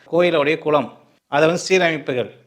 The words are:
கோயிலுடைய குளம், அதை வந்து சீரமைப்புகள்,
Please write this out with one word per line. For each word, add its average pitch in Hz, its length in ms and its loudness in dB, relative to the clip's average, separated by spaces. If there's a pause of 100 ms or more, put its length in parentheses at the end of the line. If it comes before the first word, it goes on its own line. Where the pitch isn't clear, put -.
(120)
கோயிலுடைய 160 460 2
குளம், 147 400 -2 (280)
அதை 151 220 2
வந்து 170 200 -2
சீரமைப்புகள், 151 640 -2 (160)